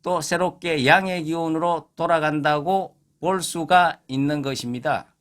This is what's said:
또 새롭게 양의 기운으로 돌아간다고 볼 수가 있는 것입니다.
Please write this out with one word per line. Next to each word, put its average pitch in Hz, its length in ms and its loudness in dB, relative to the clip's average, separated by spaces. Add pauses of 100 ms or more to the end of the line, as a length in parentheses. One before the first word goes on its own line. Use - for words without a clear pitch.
또 180 180 -2
새롭게 170 640 -2
양의 180 380 4
기운으로 165 720 -2
돌아간다고 156 1000 0 (240)
볼 180 220 -2
수가 170 640 2
있는 139 360 -2
것입니다. 123 800 -4